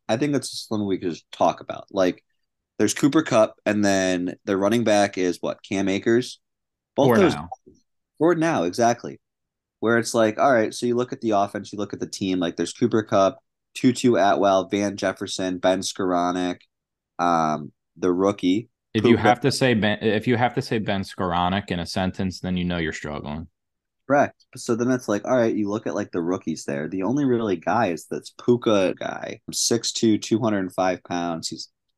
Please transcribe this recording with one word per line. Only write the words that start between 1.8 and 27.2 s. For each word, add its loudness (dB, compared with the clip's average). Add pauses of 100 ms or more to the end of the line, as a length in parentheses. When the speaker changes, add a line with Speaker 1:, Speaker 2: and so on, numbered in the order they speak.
Speaker 1:
Like, 0 (520)
there's 2
Cooper 2
Kupp, 2 (100)
and 2
then 0
the 0
running 2
back 2
is 0
what? -6
Cam -2
Akers? 0 (560)
Both 6
Speaker 2:
For 6
Speaker 1:
those 4
Speaker 2:
now. -10 (680)
Speaker 1:
For 2
now, 0
exactly. -2 (580)
Where 2
it's -2
like, 2
all 4
right, 2
so -6
you 0
look -2
at -10
the 0
offense, -2
you -10
look -6
at -10
the -6
team, -2
like, -4
there's -4
Cooper 2
Kupp, 2 (340)
Tutu 2
Atwell, 2
Van -2
Jefferson, -4
Ben 0
Skoranek, -2 (580)
um, 0 (240)
the 0
rookie. 0 (240)
Speaker 2:
If 2
you 6
Speaker 1:
Puka. 0
Speaker 2:
have 2
to 2
say 2
Ben, 0
if 0
you 2
have 0
to -2
say -4
Ben -2
Skoranek -2
in -2
a -6
sentence, -4
then -4
you -2
know -2
you're -4
struggling. -10 (580)
Speaker 1:
Correct. 0 (100)
So -2
then 0
it's -2
like, -2
all 0
right, 2
you -2
look -6
at, -6
like, -6
the -4
rookies -4
there. -6
The -4
only 0